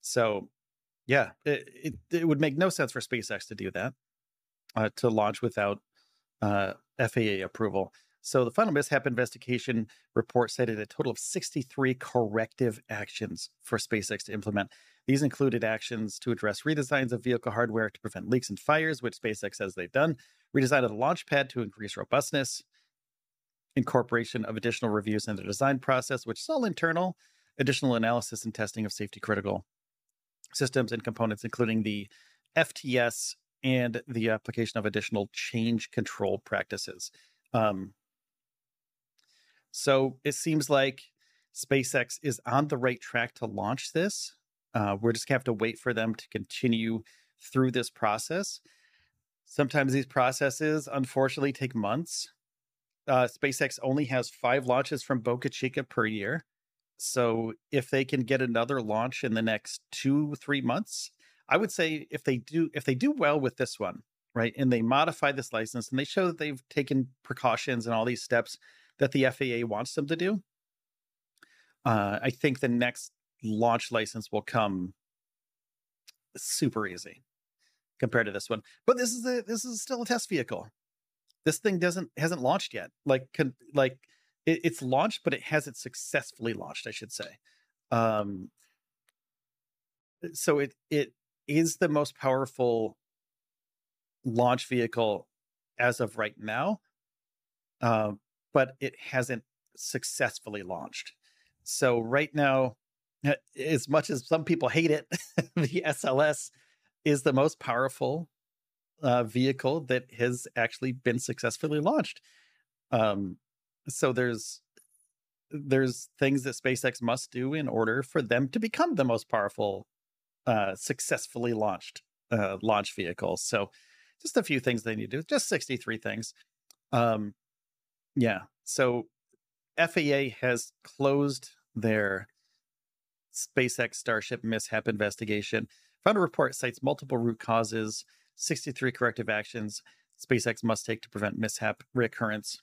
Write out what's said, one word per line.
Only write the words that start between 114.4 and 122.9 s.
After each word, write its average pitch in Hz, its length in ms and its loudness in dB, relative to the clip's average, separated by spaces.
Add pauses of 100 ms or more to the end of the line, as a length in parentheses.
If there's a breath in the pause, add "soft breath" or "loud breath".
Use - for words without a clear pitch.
there's 135 600 0 (100)
things 139 240 4
that 131 120 -4
SpaceX 127 460 -2
must 120 300 -2
do 131 220 -4
in 151 140 -2
order 113 360 0
for - 180 -2
them 123 280 2
to 233 100 -2
become 262 360 0
the 143 100 4
most 117 240 0
powerful, 101 580 -2 (580)
uh, 101 300 2
successfully - 800 -4
launched, 107 480 -4 (280)
uh, 101 320 0
launch 104 320 2